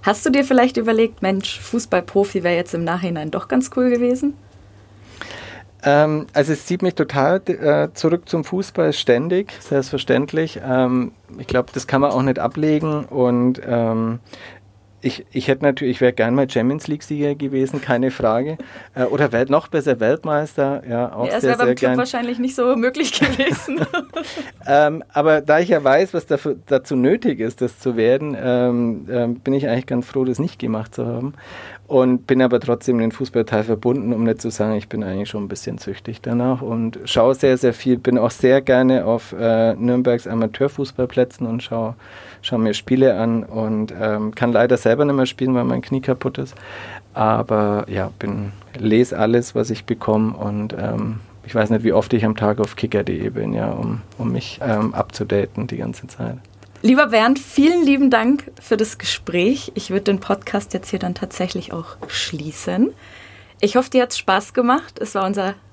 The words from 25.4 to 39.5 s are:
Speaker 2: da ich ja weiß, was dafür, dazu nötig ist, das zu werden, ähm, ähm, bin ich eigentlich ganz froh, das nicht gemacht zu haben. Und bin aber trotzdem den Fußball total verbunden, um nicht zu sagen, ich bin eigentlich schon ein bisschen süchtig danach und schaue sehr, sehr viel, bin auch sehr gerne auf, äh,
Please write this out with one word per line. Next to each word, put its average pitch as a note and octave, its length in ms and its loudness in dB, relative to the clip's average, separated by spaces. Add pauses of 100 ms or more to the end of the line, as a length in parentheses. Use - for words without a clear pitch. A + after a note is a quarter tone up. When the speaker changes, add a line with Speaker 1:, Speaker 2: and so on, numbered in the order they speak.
Speaker 2:
da D3+ 180 4
ich F3 100 0
ja D#3 140 2
weiß, D3+ 320 4
was D#3 100 -4
dafür, C#3+ 300 -2 (100)
dazu C#3 300 0
nötig C3 440 2
ist, A2+ 220 -4
das A#2+ 160 -4
zu B2 180 -4
werden, C3 400 2
ähm, A#2+ 760 0
ähm, A#2+ 240 -2
bin C3+ 180 -2
ich C#3 140 0
eigentlich A#2+ 180 -2
ganz B2 220 -4
froh, C3 180 -2
das B2+ 140 -2
nicht E3 180 -4
gemacht A2 380 -6
zu A#2+ 100 -4
haben. A#2+ 300 -6 (500)
Und B2+ 400 4
bin C3 160 4
aber B2 180 4
trotzdem A#2+ 380 0
den A2+ 140 2
Fußball B2 340 -2
total A2 180 0
verbunden, A#2 480 0
um A2+ 120 0
nicht A2+ 180 0
zu A#2 80 -4
sagen, G#2+ 240 -2
ich G#2 160 -6
bin A2 140 -6
eigentlich G2 260 -6
schon G#2 140 -8
ein G2 40 -8
bisschen G2 300 -8
süchtig - 420 -12
danach B2 440 -2
und A2+ 420 -4
schaue B2+ 300 4
sehr, C3 240 4
sehr B2 160 2
viel, B2+ 240 2
bin B2 180 2
auch A#2 140 2
sehr C3+ 300 4
gerne B2+ 440 4
auf, A2+ 340 -2
äh, A2+ 360 2